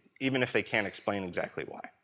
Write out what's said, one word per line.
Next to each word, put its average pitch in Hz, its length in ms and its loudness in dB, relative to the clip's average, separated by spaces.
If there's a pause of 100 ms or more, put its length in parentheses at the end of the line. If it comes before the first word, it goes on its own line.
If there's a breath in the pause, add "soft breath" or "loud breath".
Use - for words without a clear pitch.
(220)
even 131 200 2
if 120 120 2
they 110 100 4
can't 107 240 0
explain 98 380 0
exactly 90 420 -4
why. - 140 -12 (220)